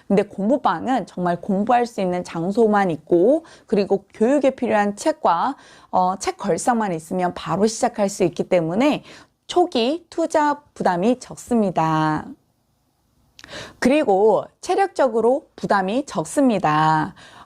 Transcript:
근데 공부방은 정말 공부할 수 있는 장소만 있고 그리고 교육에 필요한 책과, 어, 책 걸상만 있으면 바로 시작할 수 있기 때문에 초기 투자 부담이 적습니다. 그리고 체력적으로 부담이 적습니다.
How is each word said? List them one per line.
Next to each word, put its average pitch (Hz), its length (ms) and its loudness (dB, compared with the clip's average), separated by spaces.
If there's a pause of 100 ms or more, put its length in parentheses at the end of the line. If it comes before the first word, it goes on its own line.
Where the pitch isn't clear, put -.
근데 196 160 4
공부방은 202 840 -2
정말 175 340 -4
공부할 233 460 0
수 233 140 -8
있는 180 220 -2
장소만 196 720 0
있고 190 520 2 (220)
그리고 196 380 0 (100)
교육에 269 360 2
필요한 214 440 0
책과, 220 640 -2 (340)
어, 185 300 0
책 370 160 -6
걸상만 202 560 -2
있으면 180 420 -4
바로 180 320 -2
시작할 220 420 -2
수 202 140 -6
있기 180 220 -2
때문에 185 580 0 (460)
초기 330 640 0
투자 302 500 0 (140)
부담이 196 460 0
적습니다. 160 1080 -2 (1500)
그리고 214 640 2 (160)
체력적으로 285 840 0 (100)
부담이 202 480 -2
적습니다. 156 1080 0 (320)